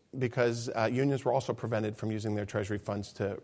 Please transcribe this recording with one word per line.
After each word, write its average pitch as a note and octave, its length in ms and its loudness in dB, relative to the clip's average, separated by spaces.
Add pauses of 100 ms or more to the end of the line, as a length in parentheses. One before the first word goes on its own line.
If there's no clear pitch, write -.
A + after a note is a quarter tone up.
(180)
because, A#2+ 560 2
uh, A2+ 160 4
unions C3+ 360 2
were B2 80 4
also C3 180 0
prevented A2 420 -2
from A2 160 -4
using G#2+ 240 -2
their G#2 120 -2
treasury G#2 320 -2
funds G2+ 340 -4
to G2+ 320 -2